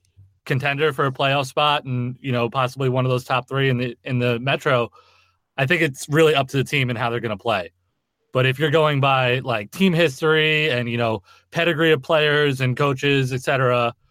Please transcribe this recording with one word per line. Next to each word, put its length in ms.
contender 480
for 140
a 60
playoff 340
spot 380
and, 360
you 100
know, 200
possibly 400
one 160
of 40
those 140
top 240
three 220
in 80
the, 260
in 140
the 200
Metro, 520
I 80
think 160
it's 300
really 240
up 140
to 100
the 60
team 260
and 80
how 100
they're 120
gonna 180
play. 340
But 100
if 140
you're 120
going 300
by, 380
like, 320
team 240
history 760
and, 180
you 120
know, 240
pedigree 420
of 100
players 580
and 160
coaches, 560
et 80
cetera, 540